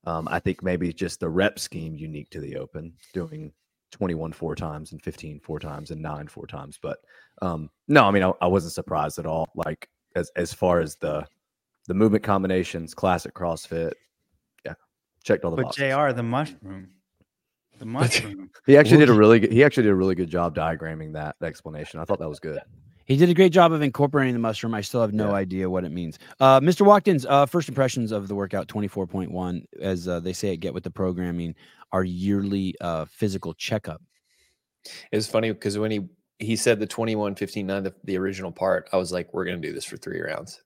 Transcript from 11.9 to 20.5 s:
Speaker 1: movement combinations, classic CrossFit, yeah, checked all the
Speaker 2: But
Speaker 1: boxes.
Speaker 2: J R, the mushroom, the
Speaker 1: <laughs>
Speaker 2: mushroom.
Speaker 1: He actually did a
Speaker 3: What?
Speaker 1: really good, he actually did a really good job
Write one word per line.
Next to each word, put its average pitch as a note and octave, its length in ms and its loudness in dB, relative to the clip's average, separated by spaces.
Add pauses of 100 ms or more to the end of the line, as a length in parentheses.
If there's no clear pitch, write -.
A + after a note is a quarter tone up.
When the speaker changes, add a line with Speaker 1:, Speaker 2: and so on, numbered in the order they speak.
Speaker 1:
movement G#2 300 4
combinations, F#2 680 -2
classic F2+ 400 -2
CrossFit, E2 600 -6 (720)
yeah, - 80 -10 (500)
checked - 220 0
all E2+ 60 0
the E2 60 -4
Speaker 2:
But C3 80 -2
Speaker 1:
boxes. - 140 -8
Speaker 2:
J C#3 120 0
R, C#3 220 0
the A#2+ 100 -6
mushroom, A2+ 680 -6 (880)
the - 60 -16
Speaker 1:
<laughs> - 20 -10
Speaker 2:
mushroom. A2 600 -2 (160)
Speaker 1:
He C#3 120 12
actually C#3+ 200 10
did D3 120 10
a A#2+ 40 10
Speaker 3:
What? G#2+ 60 8
Speaker 1:
really A2 200 10
good, G#2 120 2
he A#2 120 8
actually C#3 200 4
did G#2+ 80 6
a G2 40 4
really F#2 200 2
good F2 140 -4
job E2+ 260 -2